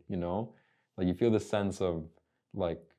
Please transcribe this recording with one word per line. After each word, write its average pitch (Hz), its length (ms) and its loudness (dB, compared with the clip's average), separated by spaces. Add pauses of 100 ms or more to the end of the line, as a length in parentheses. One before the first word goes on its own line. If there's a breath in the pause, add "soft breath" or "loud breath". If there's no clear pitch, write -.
you 98 80 -4
know? 92 360 -2 (440 soft breath)
Like, 92 100 0
you 90 80 2
feel 120 160 4
this 107 180 2
sense 101 320 0
of, 82 240 0 (480)
like, 87 300 -2 (160)